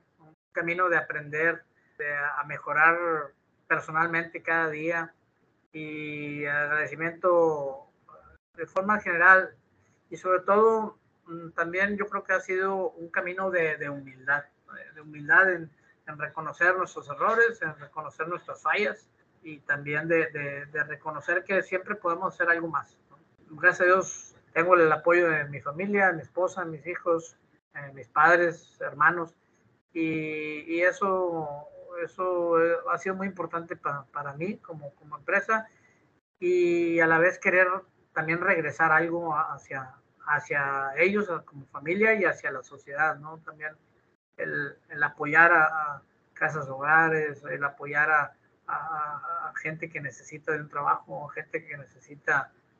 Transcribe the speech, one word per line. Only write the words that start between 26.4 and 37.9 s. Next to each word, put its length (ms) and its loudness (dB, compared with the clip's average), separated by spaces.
mis 220 -12
hijos, 500 -2
eh, 180 -14
mis 140 -18
padres, 760 2
hermanos, 540 0
y, 760 -4
y 140 0
eso, 840 0
eso, 600 0
eh, 120 2
ha 60 -2
sido 180 -4
muy 120 -6
importante 480 -8
pa-, 360 -8
para 220 -10
mí 240 -6
como, 380 -16
como 220 -18
empresa 500 0
y 600 2
a 60 6
la 140 4
vez 180 4
querer 300 4